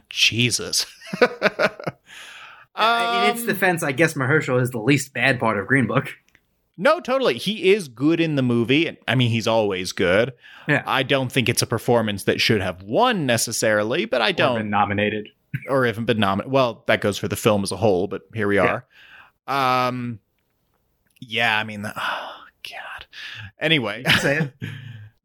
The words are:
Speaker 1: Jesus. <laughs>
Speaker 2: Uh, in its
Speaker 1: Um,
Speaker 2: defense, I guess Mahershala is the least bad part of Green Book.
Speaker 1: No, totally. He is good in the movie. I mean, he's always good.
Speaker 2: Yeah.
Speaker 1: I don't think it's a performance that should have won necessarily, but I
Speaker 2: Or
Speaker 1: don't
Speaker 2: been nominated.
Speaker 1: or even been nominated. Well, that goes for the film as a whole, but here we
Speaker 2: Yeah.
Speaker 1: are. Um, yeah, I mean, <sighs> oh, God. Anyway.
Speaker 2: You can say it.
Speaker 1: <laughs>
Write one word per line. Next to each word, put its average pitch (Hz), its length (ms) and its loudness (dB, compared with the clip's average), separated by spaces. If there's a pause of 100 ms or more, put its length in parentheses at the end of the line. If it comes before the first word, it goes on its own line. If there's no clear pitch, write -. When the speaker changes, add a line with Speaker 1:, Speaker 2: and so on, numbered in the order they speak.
(100)
Speaker 1:
Jesus. - 720 0 (360)
<laughs> - 60 6 (1500)
Speaker 2:
Uh, 233 500 0
in 240 60 2
its 240 100 -4
Speaker 1:
Um, 233 60 -4
Speaker 2:
defense, 180 360 0
I 143 100 -2
guess 160 220 2
Mahershala 135 460 0
is 120 100 0
the 120 100 -8
least 139 340 0
bad 127 260 2
part 110 180 0
of 98 80 -6
Green 131 200 2
Book. 113 220 -2 (680)
Speaker 1:
No, 285 240 2
totally. 233 380 0
He 185 340 2
is 196 160 0
good 143 320 2
in 156 160 0
the 135 60 2
movie. 123 560 2 (100)
I 113 60 2
mean, 123 160 4
he's 113 160 0
always 101 460 0
good. 101 420 2 (340)
Speaker 2:
Yeah. 143 180 2
Speaker 1:
I 127 160 0
don't 131 300 0
think 127 160 2
it's 120 140 0
a - 40 -2
performance 110 580 0
that 95 140 0
should 110 220 2
have 92 220 -6
won 180 420 0
necessarily, 113 800 0
but 233 160 -2
I 214 80 2
Speaker 2:
Or 208 60 0
Speaker 1:
don't 131 240 2
Speaker 2:
been 107 120 -4
nominated. 104 580 0 (420)
Speaker 1:
or 131 160 2
even 117 180 -2
been 110 160 0
nominated. 101 320 0
Well, 127 340 0
that 110 140 2
goes 104 160 0
for 104 120 -6
the 101 80 -4
film 104 260 2
as 95 100 -4
a 90 60 -8
whole, 98 300 2
but 95 140 -8 (120)
here 107 120 -2
we 101 100 2
Speaker 2:
Yeah. 92 260 2 (640)
Speaker 1:
are. 127 400 0
Um, 120 300 -6 (1000)
yeah, 113 400 0
I 107 60 -2
mean, 107 220 -10
<sighs> - 0 -
oh, 104 100 -8
God. - 1120 -12 (520)
Anyway. 117 420 -2
Speaker 2:
You 131 40 -12
can 143 160 2
say 147 180 0
it. 147 220 -4
Speaker 1:
<laughs> - 80 -10 (560)